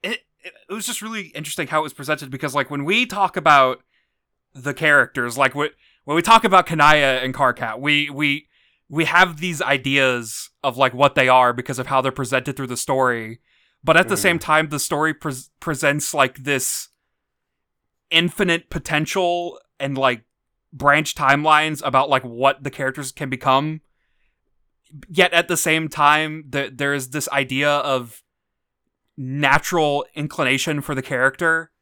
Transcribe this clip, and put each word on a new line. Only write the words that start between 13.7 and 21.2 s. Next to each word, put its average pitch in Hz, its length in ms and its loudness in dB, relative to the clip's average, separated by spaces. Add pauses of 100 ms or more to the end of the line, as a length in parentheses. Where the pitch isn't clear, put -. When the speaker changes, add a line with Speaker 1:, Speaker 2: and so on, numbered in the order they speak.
Speaker 1:
But 156 140 4
at 180 120 4
the 202 60 0
Speaker 2:
Mm-hmm. - 60 -4
Speaker 1:
same 170 180 2
time, 156 300 0
the 147 100 -6
story 156 340 -2
pres-, 135 360 -10 (100)
presents, 147 540 -2
like, 135 300 0
this 135 460 -4 (1200)
infinite 170 600 0
potential 175 880 -4 (200)
and, 139 180 -4
like, 127 260 0 (500)
branch 147 420 2
timelines 151 720 2